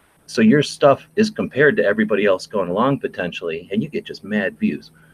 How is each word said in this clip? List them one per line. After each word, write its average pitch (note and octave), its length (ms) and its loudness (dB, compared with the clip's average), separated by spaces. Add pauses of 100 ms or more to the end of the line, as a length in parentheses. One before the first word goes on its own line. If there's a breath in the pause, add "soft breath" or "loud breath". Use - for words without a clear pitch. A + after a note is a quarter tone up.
(260 soft breath)
So - 160 -2
your C#3+ 200 6
stuff - 440 2 (100)
is G#3+ 140 2
compared B2+ 460 0
to G2+ 80 2
everybody G#2 420 0
else F#2 200 0
going F#2+ 220 -4
along B2+ 320 -2
potentially, F2 720 -8
and G#2+ 100 -2
you D#3 60 -6
get - 160 -8
just - 200 -16
mad G2 340 -4
views. E2 320 -4 (240 soft breath)